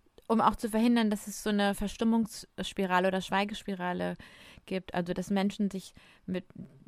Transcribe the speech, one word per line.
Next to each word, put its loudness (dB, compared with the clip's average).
Um 4
auch 4
zu -4
verhindern, 4
dass -2
es -10
so 0
eine 2
Verstummungsspirale 0
oder 0
Schweigespirale -4
gibt. -6
Also, 0
dass -4
Menschen 2
sich -10
mit, -4